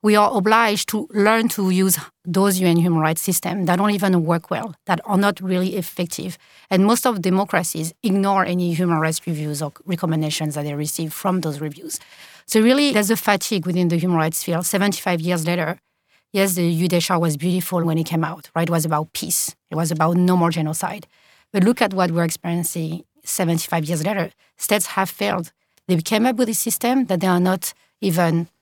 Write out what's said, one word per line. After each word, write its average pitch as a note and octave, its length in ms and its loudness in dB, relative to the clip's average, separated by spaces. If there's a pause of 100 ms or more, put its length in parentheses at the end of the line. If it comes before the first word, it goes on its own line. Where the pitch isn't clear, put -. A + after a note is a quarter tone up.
We G#3+ 140 4
are G#3 180 4
obliged G#3+ 540 2
to G#3+ 220 -4
learn A3 380 2
to F#3+ 200 0
use F#3 300 2 (260)
those F#3 360 2
U F#3 60 2
N E3+ 120 4
human E3+ 220 4
rights D#3 200 0
systems F#3 460 -2
that F3+ 100 2
don't G3+ 140 2
even F#3 340 2
work E3+ 260 -2
well, F3+ 240 -6 (120)
that E3+ 180 -2
are G3 140 0
not G3+ 240 0
really F#3 340 -2
effective. F3 640 -6 (320)
And G3 160 4
most A#3 200 2
of A3 140 0
democracies F3 720 -2 (100)
ignore G3 440 2
any F3+ 260 0
human E3+ 280 0
rights D#3+ 260 -2
reviews D3+ 340 -6
or D3 100 -6 (140)
recommendations D#3 680 -2
that D3 80 -4
they D3 120 -6
receive D3+ 380 -6
from F#3 300 -2
those D3 180 -6
reviews. D3 400 -10 (460)
So A3 160 2
really, C#4 320 4
there's G#3 160 2
a A3+ 60 4
fatigue G3 500 0
within F3+ 220 2
the E3+ 100 2
human F3 180 0
rights D#3+ 260 0
field. E3+ 220 -2
Seventy-five F#3+ 560 0
years E3 260 -2
later, F3 320 -2 (540)
yes, G3 220 2
the F3 100 0
U E3+ 240 2
D F3 80 2
H E3+ 140 0
R F3+ 80 2
was E3 180 0
beautiful F3 480 -2
when D#3+ 140 0
it D#3+ 80 -2
came E3 180 -2
out, D#3+ 320 -8
right? E3+ 140 0
It - 20 0
was E3 140 0
about D#3+ 260 -2
peace. - 420 -4 (160)
It - 40 -10
was D#3+ 160 -2
about E3 260 2
no F3+ 180 4
more E3+ 160 2
genocide. E3 560 -4 (460)
But G3 100 2
look A#3+ 200 2
at G3+ 100 0
what F#3 180 0
we're E3+ 140 0
experiencing E3+ 800 -4 (180)
seventy-five E3 640 -2
years D#3 180 -4
later. G3 280 -2 (260)
States - 300 0
have F#3+ 240 -2
failed. G3+ 420 -4 (360)
They F3+ 120 2
came G#3+ 240 2
up B3 120 2
with A#3+ 120 0
a A3 60 -4
system B3 520 0
that F#3 140 0
they F#3+ 60 0
are F3+ 120 4
not F#3 360 0 (260)
even E3+ 480 0 (140)